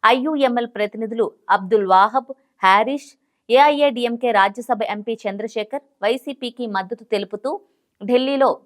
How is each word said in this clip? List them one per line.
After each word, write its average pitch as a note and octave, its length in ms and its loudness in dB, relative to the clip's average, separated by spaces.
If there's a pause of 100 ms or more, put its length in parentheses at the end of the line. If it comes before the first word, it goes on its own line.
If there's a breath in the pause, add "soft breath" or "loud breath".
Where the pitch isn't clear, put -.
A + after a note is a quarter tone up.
ఐయుఎంఎల్ B3+ 680 0
ప్రతినిధులు G#3+ 560 -4 (180)
అబ్దుల్ G3 380 0
వాహబ్, G#3+ 440 2 (320)
హారిష్, A3 460 2 (400)
ఏఐఏడిఎంకే B3 800 2
రాజ్యసభ G#3 520 0
ఎంపీ G#3 300 -6
చంద్రశేఖర్ G#3+ 680 -8 (220)
వైసీపీకి B3 640 -4
మద్దతు G3+ 360 -6
తెలుపుతూ G#3 560 -4 (460)
ఢిల్లీలో C4 600 2